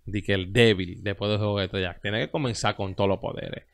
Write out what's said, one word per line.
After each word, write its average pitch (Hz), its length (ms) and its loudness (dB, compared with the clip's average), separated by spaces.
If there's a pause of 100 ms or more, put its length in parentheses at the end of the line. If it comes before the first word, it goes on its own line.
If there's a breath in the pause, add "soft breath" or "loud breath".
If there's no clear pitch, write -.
de 104 160 -4
que 101 100 0
el 95 200 0
débil 98 500 4
después 101 280 -2
del 104 80 2
juego 104 200 0
de 95 80 0
estrella. 92 340 -4
Tiene 104 200 -2
que 127 100 -2
comenzar 120 440 0
con 95 200 -4
todos 98 140 2
los 95 100 2
poderes. - 560 -8